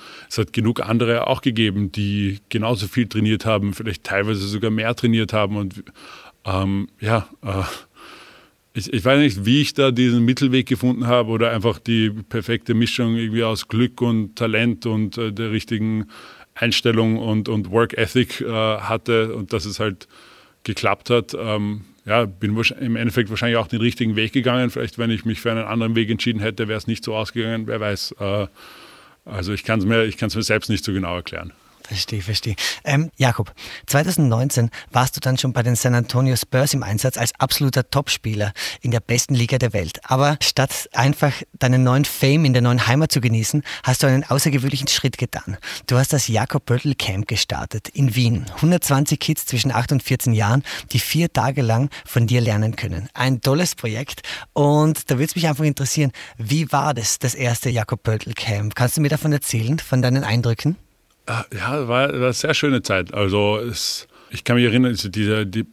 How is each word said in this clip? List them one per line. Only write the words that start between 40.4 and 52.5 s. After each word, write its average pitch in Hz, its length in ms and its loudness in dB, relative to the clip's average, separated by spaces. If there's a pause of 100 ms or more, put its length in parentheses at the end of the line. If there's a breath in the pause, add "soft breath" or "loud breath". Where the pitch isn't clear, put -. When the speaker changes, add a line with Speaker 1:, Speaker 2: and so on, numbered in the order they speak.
Speaker 2:
statt - 520 0
einfach 139 400 4 (260)
deinen 127 240 4
neuen 131 220 4
Fame 147 400 2
in 131 80 4
der 123 80 4
neuen 120 260 4
Heimat 147 240 4
zu - 80 2
genießen, 113 440 0 (200 loud breath)
hast 127 180 2
du 147 60 4
einen 131 160 4
außergewöhnlichen 139 640 0
Schritt - 300 0
getan. - 400 -6 (280 loud breath)
Du 123 120 2
hast 135 160 2
das 139 160 0
Jakob 117 360 0
Pöltl 127 300 0
Camp 95 320 -2
gestartet - 600 -4
in 131 260 2
Wien. 117 300 2 (160)
Hundertzwanzig 151 580 2
Kids - 260 -2
zwischen 123 280 0
acht 117 180 0
und 135 100 2
vierzehn - 300 0
Jahren, 110 320 4 (300 loud breath)
die 123 60 2
vier 160 340 0
Tage 127 280 0
lang 117 280 2 (160 loud breath)
von 117 220 2
dir 120 120 2
lernen 110 380 0